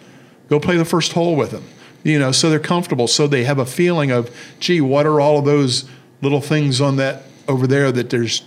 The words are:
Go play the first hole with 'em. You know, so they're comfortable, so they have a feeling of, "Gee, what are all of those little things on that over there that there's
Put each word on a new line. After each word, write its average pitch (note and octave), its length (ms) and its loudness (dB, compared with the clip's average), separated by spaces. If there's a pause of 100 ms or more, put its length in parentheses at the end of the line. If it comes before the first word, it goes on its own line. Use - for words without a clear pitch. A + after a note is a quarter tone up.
(480)
Go D3 100 2
play F3 180 0
the E3 80 2
first E3 280 -2
hole E3+ 240 0
with G#2+ 180 -2
'em. - 80 -12 (400)
You D#3 160 0
know, C3+ 140 0
so D#3+ 180 2
they're D#3 80 2
comfortable, D#3 480 -2
so D3+ 200 0
they C3+ 180 0
have C#3 140 -2
a B2 80 -2
feeling E3 440 0
of, A#2+ 200 -2 (280)
"Gee, F3 220 0
what C#3 260 2
are D3+ 140 2
all D3 180 2
of C#3 60 -2
those C#3+ 400 0 (380)
little C#3 180 0
things C#3+ 400 0
on C#3 160 0
that C3+ 260 -4 (240)
over C3 200 0
there C3+ 260 2
that A#2+ 180 -2
there's A#2 360 -2